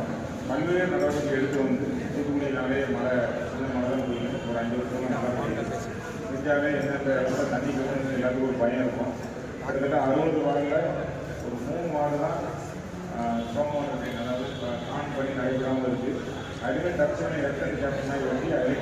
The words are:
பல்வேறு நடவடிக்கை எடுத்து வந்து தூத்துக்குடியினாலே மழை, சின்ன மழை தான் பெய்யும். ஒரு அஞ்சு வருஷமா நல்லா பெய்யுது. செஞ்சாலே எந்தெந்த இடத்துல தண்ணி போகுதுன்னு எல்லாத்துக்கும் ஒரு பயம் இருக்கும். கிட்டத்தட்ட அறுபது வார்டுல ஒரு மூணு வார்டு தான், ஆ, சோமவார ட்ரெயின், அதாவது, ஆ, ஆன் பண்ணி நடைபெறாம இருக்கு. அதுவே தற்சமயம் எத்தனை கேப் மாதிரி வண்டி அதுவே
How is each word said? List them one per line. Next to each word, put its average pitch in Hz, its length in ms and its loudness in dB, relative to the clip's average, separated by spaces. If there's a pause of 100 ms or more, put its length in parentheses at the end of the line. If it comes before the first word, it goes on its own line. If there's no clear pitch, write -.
(480)
பல்வேறு 175 380 2
நடவடிக்கை 147 500 2
எடுத்து 139 280 2
வந்து 127 220 2 (260)
தூத்துக்குடியினாலே 139 680 0 (160)
மழை, 123 200 2 (340)
சின்ன 131 240 -4
மழை 123 180 0
தான் 127 180 0
பெய்யும். 120 400 -2
ஒரு 117 100 0
அஞ்சு 117 180 0
வருஷமா 127 360 -2
நல்லா 120 200 0
பெய்யுது. - 440 -2 (480)
செஞ்சாலே 143 540 2
எந்தெந்த 139 360 0
இடத்துல - 300 2 (100)
தண்ணி 131 220 0
போகுதுன்னு 135 400 0
எல்லாத்துக்கும் 123 340 2
ஒரு - 120 0
பயம் 120 220 4
இருக்கும். 123 280 0 (520)
கிட்டத்தட்ட 139 360 2
அறுபது 151 460 4
வார்டுல 143 300 2 (680)
ஒரு 120 120 -4 (100)
மூணு 165 200 -2 (100)
வார்டு 147 280 2
தான், - 140 0 (760)
ஆ, 117 60 -4 (320)
சோமவார 143 460 0
ட்ரெயின், 120 240 -4
அதாவது, 123 240 -2 (160)
ஆ, 120 80 -2 (240)
ஆன் 143 220 -4
பண்ணி 135 240 -2
நடைபெறாம 127 480 2
இருக்கு. 123 220 0 (540)
அதுவே 151 260 0 (100)
தற்சமயம் 151 500 2
எத்தனை 139 300 -2
கேப் 139 280 0
மாதிரி 139 200 0
வண்டி 127 240 0
அதுவே 127 300 4